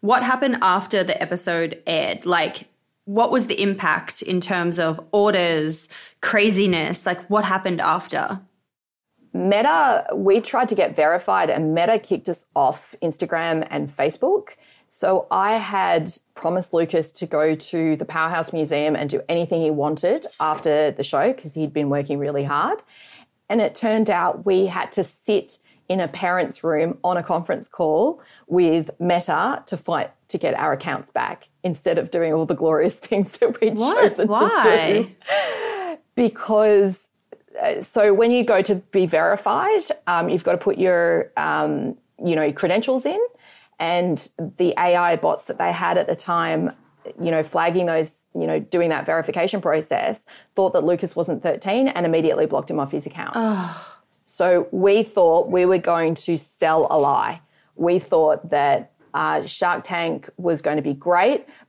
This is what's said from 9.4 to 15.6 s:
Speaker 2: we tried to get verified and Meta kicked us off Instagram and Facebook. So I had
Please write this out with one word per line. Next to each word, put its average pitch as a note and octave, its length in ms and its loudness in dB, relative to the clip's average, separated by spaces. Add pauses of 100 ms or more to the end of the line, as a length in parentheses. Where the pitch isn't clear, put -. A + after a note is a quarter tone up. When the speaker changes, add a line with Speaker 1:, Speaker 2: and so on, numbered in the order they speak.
Speaker 2:
we G3 280 4
tried B3 280 0
to A3 60 -4
get F#3 200 0
verified F3 540 2
and D#3 260 0
Meta F#3 240 2
kicked - 300 -4
us - 160 -6 (100)
off C3+ 460 -2
Instagram E3 680 -2
and D3 200 -6
Facebook. C4+ 640 -2 (320)
So F#3+ 420 -2
I G3 240 0
had F#3 600 -2 (220)